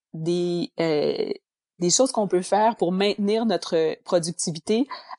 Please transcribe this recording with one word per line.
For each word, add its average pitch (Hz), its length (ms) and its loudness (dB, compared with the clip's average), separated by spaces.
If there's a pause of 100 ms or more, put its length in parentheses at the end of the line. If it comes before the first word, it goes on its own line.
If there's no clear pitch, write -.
(140)
des, 175 680 -2
euh, 151 520 0 (480)
des 175 100 2
choses 262 220 4
qu'on 208 160 -2
peut 180 140 0
faire 214 340 2
pour 180 160 0
maintenir 202 540 0
notre 165 580 0
productivité 175 840 -2 (320)